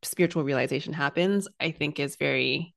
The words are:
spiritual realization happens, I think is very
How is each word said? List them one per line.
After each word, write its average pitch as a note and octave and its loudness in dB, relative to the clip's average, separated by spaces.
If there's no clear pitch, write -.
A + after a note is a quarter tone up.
spiritual E3+ 0
realization C3+ 0
happens, F3 0
I D#3 0
think D3 -4
is C#3 -2
very C3+ 0